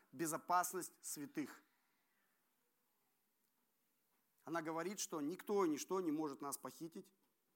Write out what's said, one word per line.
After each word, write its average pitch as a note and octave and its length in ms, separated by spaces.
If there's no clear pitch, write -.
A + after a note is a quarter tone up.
безопасность E3+ 800
святых. C#3+ 480
Она E3 180
говорит, E3 380
что D#3+ 200
никто F#3 440
и E3 40
ничто D#3 320
не E3 120
может D3+ 280
нас C#3+ 160
похитить D#3+ 500